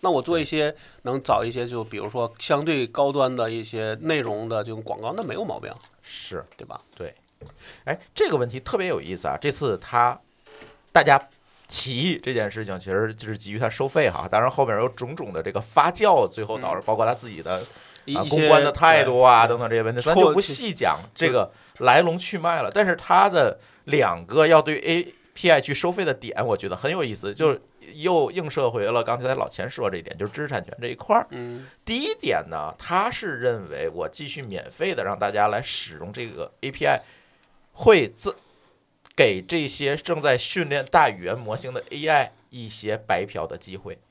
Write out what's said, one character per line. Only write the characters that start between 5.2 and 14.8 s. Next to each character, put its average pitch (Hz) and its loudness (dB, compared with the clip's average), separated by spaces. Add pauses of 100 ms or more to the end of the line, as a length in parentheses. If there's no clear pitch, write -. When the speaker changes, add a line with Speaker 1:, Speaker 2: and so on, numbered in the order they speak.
Speaker 1:
没 160 -8
有 - -6
毛 - -8
病。 - -12 (320)
Speaker 2:
是。 - -12 (140)
Speaker 1:
对 - -18
吧？ - -14 (120)
Speaker 2:
对。 82 -14 (720)
哎， 139 -6 (160)
这 403 0
个 180 -2
问 123 0
题 123 -10
特 - -6
别 185 -2
有 117 -2
意 85 -8
思 82 -6
啊！ 69 -4
这 147 -2
次 123 -2
他， 120 0 (720)
大 165 6
家 143 4 (400)
起 123 -4
义 160 0
这 127 -4
件 107 0
事 110 -8
情， 98 -8
其 95 -8
实 110 0
就 110 -14
是 110 -8
基 104 -14
于 104 -6
他 110 0
收 135 -4
费 139 2
哈， 90 -6
当 107 2
然 127 2
后 139 2
面 110 -2
有 120 0